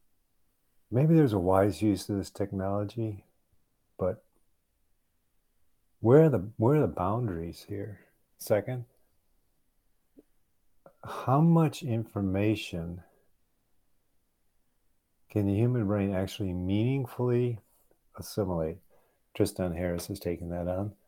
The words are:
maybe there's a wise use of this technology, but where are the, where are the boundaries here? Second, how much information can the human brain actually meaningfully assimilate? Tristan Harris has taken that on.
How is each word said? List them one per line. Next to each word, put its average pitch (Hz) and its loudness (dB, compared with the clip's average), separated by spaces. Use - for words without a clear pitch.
maybe 156 4
there's 143 6
a 101 2
wise 95 2
use 101 2
of 104 -2
this 90 -4
technology, 101 -4
but 95 -4
where 131 8
are 160 6
the, 107 0
where 123 4
are 156 2
the 127 2
boundaries 90 -4
here? 101 -12
Second, 120 -2
how - -2
much 165 4
information 101 -4
can 104 2
the 101 2
human 117 2
brain 101 0
actually 92 -4
meaningfully 120 -2
assimilate? 87 -4
Tristan 90 -2
Harris 87 -4
has 101 -8
taken 85 -6
that 87 -6
on. 95 -4